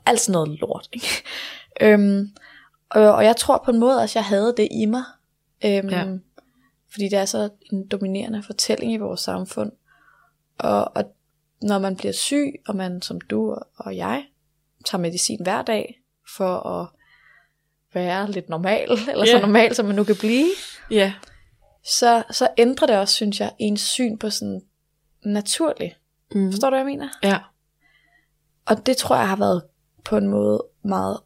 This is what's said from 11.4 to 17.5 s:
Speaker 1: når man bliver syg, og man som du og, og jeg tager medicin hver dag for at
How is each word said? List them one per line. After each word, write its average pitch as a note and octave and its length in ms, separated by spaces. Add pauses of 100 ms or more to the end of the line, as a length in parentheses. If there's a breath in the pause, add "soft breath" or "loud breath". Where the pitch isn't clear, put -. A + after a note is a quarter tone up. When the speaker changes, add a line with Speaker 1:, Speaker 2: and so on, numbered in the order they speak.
Speaker 1:
når G#3 180
man F#3+ 160
bliver G3 180
syg, C#4+ 400 (140)
og G#3 80
man F3+ 260
som F3+ 200
du G#3+ 320
og, - 140 (100)
og F#3+ 200
jeg A3 280 (600)
tager F#3 160
medicin F3 420
hver G3+ 180
dag A3+ 400 (360)
for F#3 220
at F3 280 (1080 soft breath)